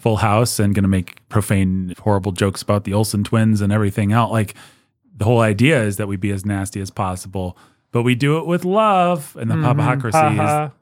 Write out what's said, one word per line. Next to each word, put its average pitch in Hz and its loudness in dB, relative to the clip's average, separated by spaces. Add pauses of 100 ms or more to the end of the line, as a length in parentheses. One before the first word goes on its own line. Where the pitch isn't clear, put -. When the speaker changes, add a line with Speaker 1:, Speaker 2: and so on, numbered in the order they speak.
Speaker 1:
Full 110 0
House, 113 2
and 101 2
gonna 101 2
make 92 -2
profane, 95 0
horrible 101 0
jokes 95 -2
about 104 -2
the 95 -6
Olsen 104 0
twins 110 2
and 101 0
everything 104 0
else. 113 2
Like, 110 -2 (600)
the 101 -4
whole 117 4
idea 113 4
is 101 -2
that 104 -6
we 98 -6
be 101 -4
as 95 -6
nasty 98 -4
as 98 -10
possible, 92 -8 (340)
but 120 -2
we 123 2
do 143 0
it 160 -6
with 175 -2
love. 185 0
And 113 -4
the - 0
Speaker 2:
Mm-hmm. 147 2
Speaker 1:
hypocrisy 127 0
Speaker 3:
Ha 156 4
ha. 151 0
Speaker 1:
is, 139 -10 (120)